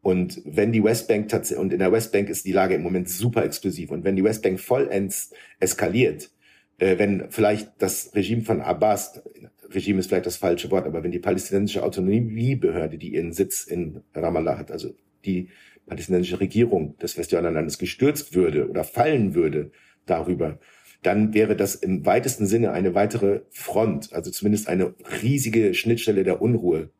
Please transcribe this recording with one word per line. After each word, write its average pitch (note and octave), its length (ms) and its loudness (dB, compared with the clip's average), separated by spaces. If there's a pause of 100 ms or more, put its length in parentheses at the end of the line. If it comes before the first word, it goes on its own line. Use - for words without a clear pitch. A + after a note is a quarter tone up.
Und F#2 400 0
wenn G2 280 2
die A2 100 4
Westbank G#2+ 460 2
tats-, - 260 -2
und F#2+ 180 -2
in F#2 60 -2
der F#2 140 4
Westbank G#2+ 360 2
ist - 160 -6
die G2 60 -6
Lage F#2+ 240 2
im - 80 -2
Moment F2+ 260 -2
super A2+ 360 -2
explosiv. E2+ 480 -6
Und - 100 -8
wenn G2 140 0
die F#2+ 80 2
Westbank G#2 340 0
vollends G2+ 720 -2 (300)
eskaliert, F#2 680 0 (480)
äh, F#2 200 4
wenn G2+ 320 0
vielleicht G#2+ 480 0
das - 360 -2
Regime G#2 280 0
von G#2+ 200 -2
Abbas, F#2 600 0 (500)
Regime F#2+ 280 0
ist F2+ 80 -4
vielleicht F2+ 180 0
das F2 120 -6
falsche F2 340 0
Wort, F#2 140 0
aber D#2+ 180 -6
wenn F2 80 -2
die F2 80 -4
palästinensische G2 640 -2
Autonomiebehörde, G2+ 1120 0
die E2 160 -10
ihren E2 180 -2
Sitz - 300 -2
in E2 380 -6 (120)
Ramallah D#2+ 460 -2
hat, D2+ 140 -12
also D#2 200 -10 (320)
die F2+ 260 -4 (360)
palästinensische F2+ 540 -2
Regierung G2 580 2
des - 180 -8
Westjordanlandes E2 640 -2
gestürzt C#3 560 -2
würde D#2 340 2
oder D#2 140 -4
fallen A#2+ 520 0
würde D2+ 360 0 (360)
darüber, E2 520 -2 (440)
dann G#2+ 300 2
wäre G#2+ 220 4
das G2 220 0
im F#2 300 -2
weitesten G#2+ 400 2
Sinne A2 260 2
eine F#2 240 0
weitere G2+ 540 0
Front, - 640 -2
also E2 200 -8
zumindest G#2 360 0
eine F2+ 260 0 (280)
riesige A2+ 520 2
Schnittstelle A2 500 2
der F#2 180 0
Unruhe F2+ 580 2